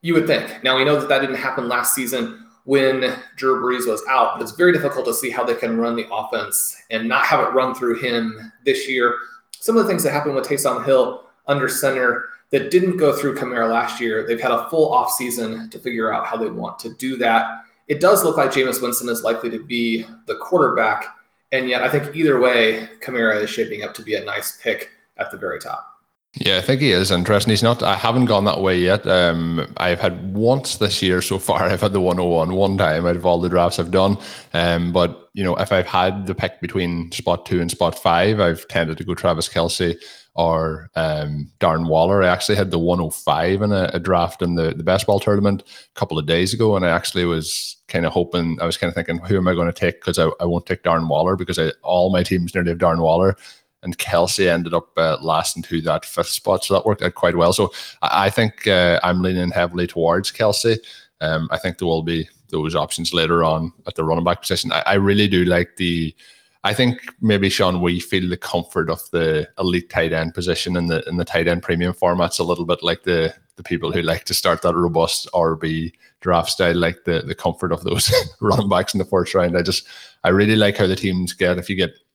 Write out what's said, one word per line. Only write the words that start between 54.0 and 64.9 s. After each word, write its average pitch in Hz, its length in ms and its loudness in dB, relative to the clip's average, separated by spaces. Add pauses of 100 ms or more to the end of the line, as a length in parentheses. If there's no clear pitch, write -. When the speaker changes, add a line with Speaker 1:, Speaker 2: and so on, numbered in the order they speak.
Speaker 2:
ended 85 240 0
up, - 240 -4
uh, 80 240 0
lasting 80 440 -2
to 82 180 -4
that 78 240 -2
fifth - 240 -4
spot, - 340 0
so - 80 -2
that 98 140 2
worked 107 160 0
out 90 120 -2
quite 87 220 2
well. 87 160 4
So 98 180 2 (300)
I, 98 260 2
I 98 40 2
think, - 360 0
uh, 90 380 4
I'm 90 160 2
leaning 90 300 0
heavily 87 360 0
towards 85 460 0
Kelce. 110 460 2 (420)
Um, 80 320 -2
I - 60 -2
think 90 180 -4
there 90 100 -4
will 82 160 0
be 82 240 -4 (220)
those 78 260 -4
options 82 380 -4
later 85 320 2
on 80 300 0 (120)
at - 80 -12
the 80 80 -4
running 82 220 0
back 87 160 0
position. - 320 -4
I, - 140 0
I 101 80 2